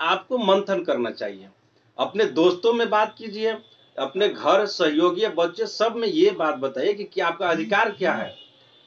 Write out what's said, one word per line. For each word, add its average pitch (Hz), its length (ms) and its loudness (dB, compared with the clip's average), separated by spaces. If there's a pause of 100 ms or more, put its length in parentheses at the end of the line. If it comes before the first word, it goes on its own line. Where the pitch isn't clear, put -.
आपको 185 380 -2
मंथन 196 460 2
करना 123 260 -2
चाहिए। 98 380 -10 (500)
अपने 190 260 0
दोस्तों 175 480 2
में 233 180 0
बात 214 280 2
कीजिए, 220 340 -4 (460)
अपने 180 300 -2
घर, 175 380 2
सहयोगी, 175 600 2
बच्चे, 170 400 -2
सब 220 300 -2
में 226 120 -2
ये 180 220 4
बात 160 240 0
बताइए 135 400 -2
कि, 202 100 -8
कि - 160 -6
आपका 170 280 -2
अधिकार 202 420 0
क्या 180 220 -2
है। 110 240 -8 (500)